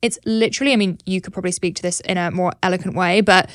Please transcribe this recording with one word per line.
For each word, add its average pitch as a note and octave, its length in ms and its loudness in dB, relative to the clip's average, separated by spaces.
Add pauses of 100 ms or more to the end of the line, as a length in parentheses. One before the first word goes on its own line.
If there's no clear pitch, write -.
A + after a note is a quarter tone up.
It's A#3 240 -2
literally, A3+ 460 0
I B3 40 4
mean, F#3+ 300 0
you F#3 140 -2
could F#3 120 -12
probably F#3 200 -4
speak F3+ 240 -4
to - 60 -8
this F3+ 180 -4
in F3+ 180 -4
a F3 120 -2
more F3+ 220 0 (100)
eloquent F#3 340 -2
way, F3+ 260 2
but F#3+ 320 4